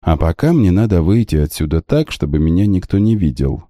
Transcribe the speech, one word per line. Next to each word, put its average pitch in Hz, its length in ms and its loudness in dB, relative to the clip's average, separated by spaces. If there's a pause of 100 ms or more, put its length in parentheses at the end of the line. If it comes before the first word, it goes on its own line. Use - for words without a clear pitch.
"А 80 160 0
пока 110 340 0
мне 117 180 2
надо 101 300 2
выйти 98 360 0
отсюда 78 440 -2
так, 151 320 -2
чтобы 76 260 -4
меня 82 280 2
никто 95 320 -2
не 110 180 2
видел", 71 540 -2